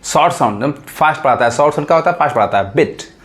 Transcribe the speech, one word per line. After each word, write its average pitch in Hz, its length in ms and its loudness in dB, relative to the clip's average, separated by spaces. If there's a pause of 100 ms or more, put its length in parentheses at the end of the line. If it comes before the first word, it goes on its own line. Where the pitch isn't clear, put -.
शॉर्ट 160 300 2
साउंड 120 400 -2
फास्ट - 480 -2
पढ़ाता 143 240 2
है। 117 60 2
शॉर्ट 147 240 2
साउंड 147 120 -4
क्या 165 100 4
होता 160 140 2
है? 170 60 -2
फास्ट 147 180 0
पढ़ाता 104 220 0
है, 98 180 -2
बिट। - 280 0 (220)